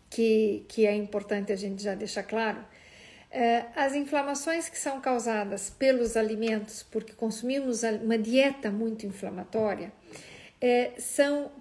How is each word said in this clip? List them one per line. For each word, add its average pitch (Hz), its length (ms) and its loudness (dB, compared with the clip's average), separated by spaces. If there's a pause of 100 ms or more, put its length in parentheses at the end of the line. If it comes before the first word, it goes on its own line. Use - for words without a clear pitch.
que, 220 600 2
que 220 160 2
é 208 100 4
importante 202 560 -4
a 196 60 0
gente 196 260 -6
já 202 100 -2
deixar 196 300 -6
claro, 220 400 -2 (680)
eh, 233 360 2 (100)
as 277 180 2
inflamações 285 760 -2
que - 80 -14
são 269 240 -4
causadas 214 680 -2
pelos 247 460 2
alimentos, 220 680 0
porque - 280 -6
consumimos 247 720 -2
a, 226 80 2
uma 226 260 0
dieta 254 540 2
muito 220 340 -4
inflamatória, 202 880 -4 (680)
eh, 247 360 4
são 285 640 2